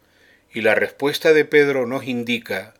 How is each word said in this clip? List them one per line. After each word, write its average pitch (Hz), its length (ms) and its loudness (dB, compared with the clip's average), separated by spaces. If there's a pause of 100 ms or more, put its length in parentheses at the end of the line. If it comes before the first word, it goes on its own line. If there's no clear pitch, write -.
(520)
Y 113 100 -8
la 107 120 4
respuesta 147 600 0
de 151 120 4
Pedro 143 400 2
nos 127 200 -6
indica 113 760 -6